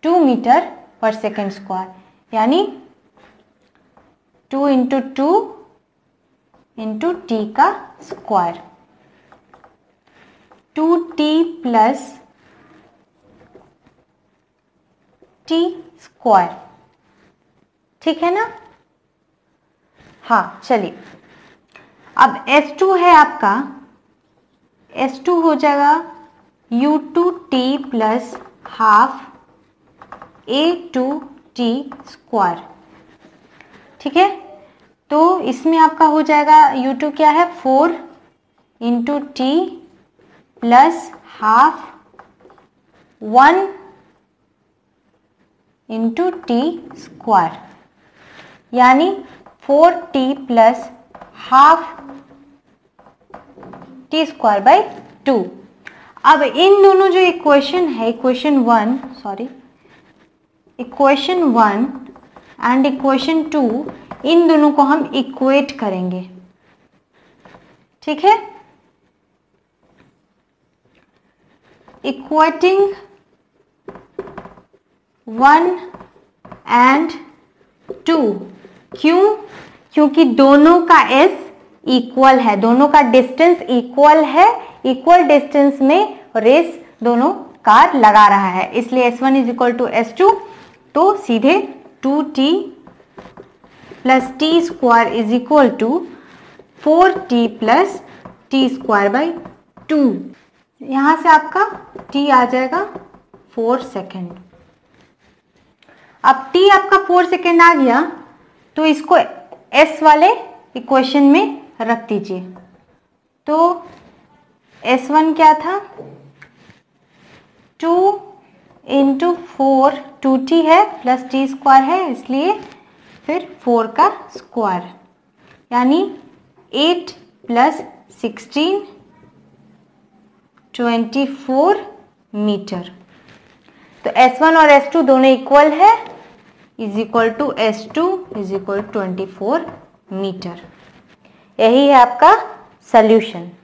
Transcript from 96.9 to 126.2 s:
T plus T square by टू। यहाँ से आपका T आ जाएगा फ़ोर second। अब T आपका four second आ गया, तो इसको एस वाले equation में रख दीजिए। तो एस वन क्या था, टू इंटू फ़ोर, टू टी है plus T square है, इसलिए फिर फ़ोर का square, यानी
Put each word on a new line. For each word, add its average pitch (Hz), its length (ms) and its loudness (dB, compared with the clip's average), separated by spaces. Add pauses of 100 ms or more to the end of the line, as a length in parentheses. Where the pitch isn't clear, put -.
T 233 180 0 (120)
plus 294 420 0 (500)
T 269 180 0
square 202 420 -2
by 294 200 -4 (580)
टू। 302 100 0 (840)
यहाँ 277 400 -2
से 339 80 -2
आपका 320 360 2 (460)
T 285 180 -4
आ 254 160 4
जाएगा 254 380 -4 (720)
फ़ोर 240 280 -2
second। 185 460 -14 (1900)
अब 262 300 0
T 381 160 4
आपका 392 360 2
four 359 200 2
second 349 360 0
आ 339 120 6
गया, 269 280 2 (760)
तो 311 80 -2
इसको 311 320 2
एस - 840 -2
वाले 311 280 6 (440)
equation 262 480 0
में 294 380 2 (200)
रख 226 280 -4
दीजिए। 202 300 -6 (1080)
तो 339 380 0 (1000)
एस 254 280 -2
वन 311 220 2
क्या 311 220 4
था, 330 220 -6 (2000)
टू 370 420 0 (680)
इंटू 277 460 0
फ़ोर, 269 600 0 (280)
टू 262 180 0
टी 330 220 0
है 330 220 4 (180)
plus 254 300 -4
T 269 160 -2
square 269 360 2
है, 339 280 -4
इसलिए 277 420 -4 (720)
फिर 349 200 -6 (140)
फ़ोर 233 280 0
का 320 200 0 (280)
square, 190 460 -6 (880)
यानी 254 300 0 (680)